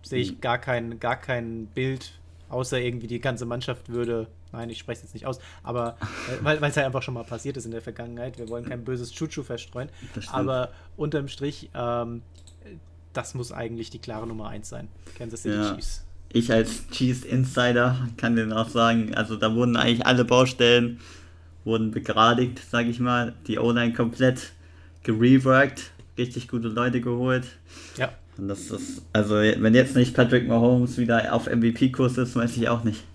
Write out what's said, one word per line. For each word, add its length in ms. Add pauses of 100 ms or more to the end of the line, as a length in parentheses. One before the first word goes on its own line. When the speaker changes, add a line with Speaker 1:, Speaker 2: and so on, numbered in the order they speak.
Speaker 1:
sehe 180
ich 80
Speaker 2:
Hm. 120
Speaker 1:
gar 180
kein, 400
gar 180
kein 480
Bild, 480 (340)
außer 320
irgendwie 280
die 120
ganze 260
Mannschaft 440
würde, 380 (240)
nein, 180
ich 80
spreche 220
es 40
jetzt 100
nicht 120
aus, 140 (240)
aber, 340 (340)
äh, 60
Speaker 2:
<laughs> 60
Speaker 1:
weil, 180
weil's 140
ja 100
einfach 160
schon 140
mal 100
passiert 320
ist 80
in 60
der 100
Vergangenheit. 560
Wir 100
wollen 180
kein 200
böses 260
Chuchu 320
verstreuen. 460 (240)
Speaker 2:
Das 120
stimmt. 120
Speaker 1:
Aber 320 (260)
unterm 320
Strich, 460
ähm, 480 (920)
das 200
muss 180
eigentlich 380
die 100
klare 280
Nummer 220
eins 200
sein. 180 (300)
Kansas 240
City 140
Speaker 2:
Ja. 200
Speaker 1:
Chiefs. 300 (260)
Speaker 2:
Ich 220
als 380
Chiefs 340
Insider 840 (100)
kann 180
dir 200
auch 140
sagen, 460
also 200
da 200
wurden 200
eigentlich 300
alle 200
Baustellen, 760 (680)
wurden 260
begradigt, 680 (100)
sag 160
ich 120
mal. 340 (140)
Die 120
O-Line 340
komplett 600 (500)
gereworkt, 880 (260)
richtig 300
gute 200
Leute 340
geholt. 460 (500)
Speaker 1:
Ja. 160 (240)
Speaker 2:
Und 100
das 240
ist, 300 (100)
also 240
wenn 380
jetzt 220
nicht 200
Patrick 320
Mahomes 500
wieder 360
auf 140
M 160
V 100
P-Kurs 460
ist, 160
weiß 220
ich 120
auch 140
nicht. 200 (120)